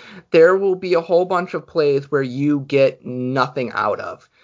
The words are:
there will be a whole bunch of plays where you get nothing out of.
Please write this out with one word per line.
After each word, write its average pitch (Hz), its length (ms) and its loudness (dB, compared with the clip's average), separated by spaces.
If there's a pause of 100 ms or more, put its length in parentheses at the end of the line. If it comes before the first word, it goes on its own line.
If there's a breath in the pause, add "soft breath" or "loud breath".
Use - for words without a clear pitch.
(320 loud breath)
there 170 260 6
will 196 180 0
be 180 200 -4
a 165 60 2
whole 175 240 0
bunch 185 280 -4
of 160 140 -8
plays 143 420 -2
where 139 140 0
you 143 380 -2
get 139 440 0
nothing 127 680 -4
out 104 260 -4
of. - 280 -14 (160 soft breath)